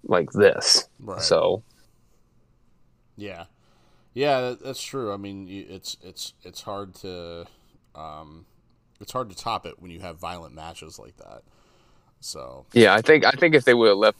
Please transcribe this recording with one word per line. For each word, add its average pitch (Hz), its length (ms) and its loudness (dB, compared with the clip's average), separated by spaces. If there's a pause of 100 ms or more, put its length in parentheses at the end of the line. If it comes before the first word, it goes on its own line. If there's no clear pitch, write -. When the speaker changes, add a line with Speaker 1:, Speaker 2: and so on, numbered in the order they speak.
Speaker 1:
like, 85 280 0
this? - 560 2 (100)
Speaker 2:
Right. 98 220 -14
Speaker 1:
So. 90 420 0 (1500)
Speaker 2:
Yeah. 98 280 -16 (680)
Yeah, 135 280 0
that, 123 240 -8
that's 135 180 -12
true. 120 300 -8
I 101 40 -8
mean, 98 300 -14
y-, 95 220 -16
it's, - 340 -14
it's, - 400 -18
it's 90 200 -20
hard 98 340 -12
to, 85 500 -14 (480)
um, 78 520 -18 (540)
it's - 120 -18
hard 127 180 -6
to 87 60 -18
top 110 300 -6
it - 140 -14
when 90 100 -20
you 85 100 -16
have 85 180 -14
violent 82 360 -12
matches 78 440 -18
like 55 180 -20
that. 50 260 -20 (760)
So. 64 520 -14
Speaker 1:
Yeah, 107 220 8
I 110 80 2
think, 151 220 6
I 127 80 6
think 165 220 2
if 131 100 6
they 127 100 6
would've 110 240 6
left 107 220 2